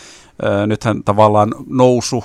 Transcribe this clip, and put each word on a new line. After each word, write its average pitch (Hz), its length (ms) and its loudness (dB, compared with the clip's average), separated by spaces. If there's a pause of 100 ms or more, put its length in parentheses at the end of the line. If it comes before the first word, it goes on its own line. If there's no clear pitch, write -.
(440)
ö, 104 240 -2
nythän 107 360 -4
tavallaan 104 480 2 (180)
nousu 127 540 0